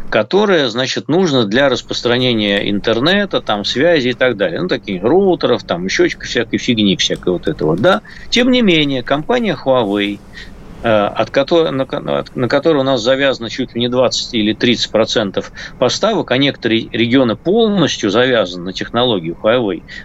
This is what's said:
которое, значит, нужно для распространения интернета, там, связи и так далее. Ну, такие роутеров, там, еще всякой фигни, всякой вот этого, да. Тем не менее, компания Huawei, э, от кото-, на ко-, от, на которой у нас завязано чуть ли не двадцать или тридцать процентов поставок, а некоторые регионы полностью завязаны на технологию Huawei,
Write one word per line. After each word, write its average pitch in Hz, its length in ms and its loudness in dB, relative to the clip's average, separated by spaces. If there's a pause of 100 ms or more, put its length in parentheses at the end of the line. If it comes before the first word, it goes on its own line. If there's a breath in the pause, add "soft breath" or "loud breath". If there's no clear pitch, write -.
которое, 165 640 2
значит, 123 380 -4
нужно 147 360 2
для 123 240 2
распространения 117 1000 0
интернета, 131 720 0
там, 104 240 -4
связи 143 420 2
и 127 60 0
так 127 240 0
далее. 87 240 -2
Ну, - 60 -4
такие 104 340 -4
роутеров, 156 600 2
там, 170 220 -4
еще 180 240 0
всякой - 480 -4
фигни, 107 400 2
всякой - 380 -2
вот 82 140 -4
этого, 78 280 0
да. 185 240 2 (300 loud breath)
Тем 247 200 2
не 247 120 2
менее, 151 400 2
компания 190 600 -2
Huawei, 104 560 0 (640 loud breath)
э, 117 60 0
от 107 420 2
кото-, 160 400 2
на 135 140 -2
ко-, 143 140 -6 (220)
от, - 140 -10
на 127 140 -2
которой 147 300 2
у 135 40 0
нас 131 200 0
завязано 123 480 0
чуть - 240 -6
ли 117 80 -2
не 123 60 0
двадцать 123 440 0
или 107 220 0
тридцать 123 360 0
процентов 107 640 -2 (260 loud breath)
поставок, 160 520 0
а 123 80 2
некоторые 123 520 0
регионы 120 460 2
полностью 202 720 0
завязаны 101 560 0
на 92 80 -6
технологию 101 680 -2
Huawei, 110 400 0 (220 loud breath)